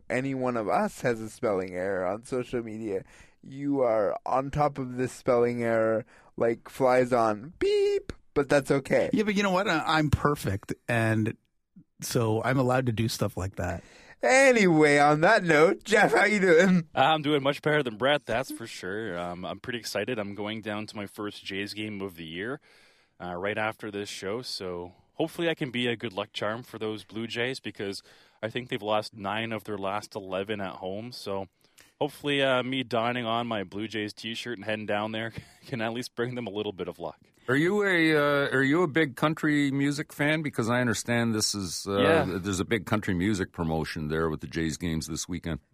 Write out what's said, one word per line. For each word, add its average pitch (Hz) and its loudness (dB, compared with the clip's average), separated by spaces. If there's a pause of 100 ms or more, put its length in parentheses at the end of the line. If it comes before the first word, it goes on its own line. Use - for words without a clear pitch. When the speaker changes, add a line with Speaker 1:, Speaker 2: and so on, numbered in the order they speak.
(100)
Speaker 1:
any 135 -2
one 127 -2
of 107 -2
us 185 0
has 117 0
a 110 -10
spelling 95 -2
error 92 -2
on 104 -4
social 123 -6
media, 107 -6 (380)
you 139 -2
are 110 2 (100)
on 135 0
top 147 0
of 127 -8
this 127 -2
spelling 120 2
error 113 2 (320)
like 117 0
flies 127 4
on 113 2
beep, 403 0 (220)
but 147 2
that's 143 4
okay. 135 2
Speaker 2:
Yeah, 214 2
but 208 0
you 202 2
know 202 2
what? 190 2
I, 160 0
I'm 156 2
perfect, - 0 (160)
and 110 2 (640)
so 113 0
I'm 131 0
allowed 127 2
to 123 2
do 113 0
stuff - -4
like 98 -6
that. 87 -6 (400)
Speaker 1:
Anyway, 208 6
on 147 6
that 190 6
note, 165 6
Jeff, 202 6
how - 6
you 208 2
doing? 180 6
Speaker 3:
I'm 156 4
doing 143 2
much 143 0
better 151 2
than 113 -6
Brett, 139 0
that's 120 -2
for 117 -10
sure. 98 -8
Um, 87 -8
I'm 87 -10
pretty 120 -8
excited. 107 -4
I'm 101 -6
going 104 -8
down 107 -6
to 110 -16
my 104 -8
first - -10
Jays 101 -6
game 107 -8
of 95 -8
the 85 -14
year, 98 -8 (640)
uh, 90 -8
right 101 -4
after 110 -4
this 101 -8
show, 101 -8
so 90 -10 (240)
hopefully 165 -2
I 160 0
can 135 -4
be 123 -2
a 120 0
good 107 -8
luck 101 -6
charm 113 -4
for - -16
those 107 -6
Blue 113 -8
Jays, 120 -4
because 101 -8 (400)
I 110 -4
think 123 -8
they've 113 -4
lost 107 -2
nine 110 -6
of 107 -6
their 104 -6
last 98 -6
eleven 98 -4
at 95 -6
home, 101 -10
so 98 -8 (540)
hopefully, 143 -2
uh, 131 2
me 131 -4
donning 120 -2
on 117 0
my 110 -4
Blue 95 -6
Jays 104 -6
t-shirt 113 -8
and 95 -16
heading 107 -4
down 107 -2
there 113 -6 (160)
<laughs> - -20
can 120 -6
at 113 -2
least 120 -8
bring 120 -2
them 120 -6
a 95 -8
little 104 -4
bit 90 -8
of 87 -12
luck. 82 -10 (300)
Speaker 4:
Are 123 2
you 190 2
a, 165 4
uh, 143 2
are 135 4
you 147 4
a 175 2
big 143 0
country 151 2
music 139 -2
fan? 151 0
Because 120 -2
I 123 2
understand 117 0
this 107 0
is, 95 -6
uh, 98 0
Speaker 3:
Yeah. 156 4
Speaker 4:
th-, 90 -4
there's 92 -2
a - -2
big 113 -2
country 107 -2
music 95 0
promotion 80 -4
there 80 0
with 78 -6
the 80 -12
Jays 80 -4
games 80 -4
this 80 -8
weekend. - -6 (140)